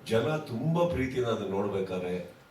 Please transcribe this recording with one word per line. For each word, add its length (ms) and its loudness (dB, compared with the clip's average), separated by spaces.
ಜನ 300 2
ತುಂಬಾ 480 0
ಪ್ರೀತಿಯಿಂದ 420 0
ಅದನ್ನ 240 0
ನೋಡ್ಬೇಕಾದ್ರೆ 840 -2